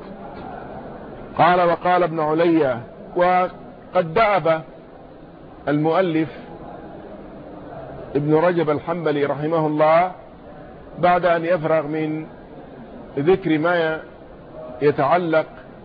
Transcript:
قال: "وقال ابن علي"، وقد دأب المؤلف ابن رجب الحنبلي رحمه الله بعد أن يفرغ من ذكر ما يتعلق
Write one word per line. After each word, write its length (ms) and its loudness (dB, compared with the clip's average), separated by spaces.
قال: 320 4
"وقال 340 2
ابن 160 -2
علي"، 580 2
وقد 1000 0
دأب 480 4
المؤلف 640 2
ابن 200 2
رجب 340 2
الحنبلي 560 -2
رحمه 420 0
الله 440 4
بعد 260 4
أن 200 2
يفرغ 420 2
من 380 -4
ذكر 380 4
ما 420 2
يتعلق 640 4